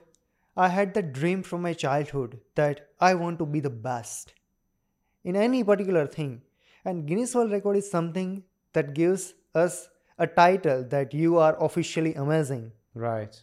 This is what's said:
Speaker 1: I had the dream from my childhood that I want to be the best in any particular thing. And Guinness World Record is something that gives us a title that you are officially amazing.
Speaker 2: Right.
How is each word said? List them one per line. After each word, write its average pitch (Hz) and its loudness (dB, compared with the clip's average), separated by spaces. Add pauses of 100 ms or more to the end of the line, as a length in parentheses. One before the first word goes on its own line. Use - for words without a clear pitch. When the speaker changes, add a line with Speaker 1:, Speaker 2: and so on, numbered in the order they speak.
(560)
Speaker 1:
I 185 4
had 196 0
the 214 0
dream 170 -2
from 175 -6
my 170 -2
childhood 143 -4 (160)
that 147 0 (100)
I 185 6
want 170 -4
to 165 -2
be 151 -2
the 139 -4
best 120 -10 (880)
in 180 -4
any 247 2
particular 190 2
thing. 135 -8 (420)
And 175 -6
Guinness 226 -2
World 233 2
Record 202 0
is 202 -2
something 185 -4 (300)
that 143 -2
gives 180 0 (200)
us 170 0 (300)
a 165 2
title 175 4
that 139 -2
you 165 4
are 156 6
officially 160 -2
amazing. 139 -2 (220)
Speaker 2:
Right. 113 -6